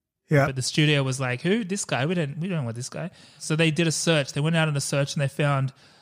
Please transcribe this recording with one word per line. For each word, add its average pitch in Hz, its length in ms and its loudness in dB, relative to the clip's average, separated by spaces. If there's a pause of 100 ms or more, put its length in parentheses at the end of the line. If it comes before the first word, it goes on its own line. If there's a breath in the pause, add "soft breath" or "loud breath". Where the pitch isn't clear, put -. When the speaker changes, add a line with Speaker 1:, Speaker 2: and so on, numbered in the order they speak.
(300)
Speaker 1:
Yeah. 143 160 4
Speaker 2:
But 135 120 -2
the 127 40 -2
studio 147 420 2
was 131 180 -2
like, 127 200 -4
"Who? 214 220 0
This 196 220 -6
guy? 131 200 0
We 170 80 0
don't, 151 240 -2
we 170 120 -4
don't 160 160 -4
want 113 100 -6
this 120 140 -10
guy." 160 200 -8 (300 loud breath)
So - 160 -4
they 160 160 4
did 165 160 2
a 156 60 2
search. 156 400 0
They 143 80 -2
went 165 160 2
out 160 100 2
on 147 80 -2
a 139 60 -2
search 143 340 -2
and 156 60 -2
they 139 80 0
found 139 420 0 (300 soft breath)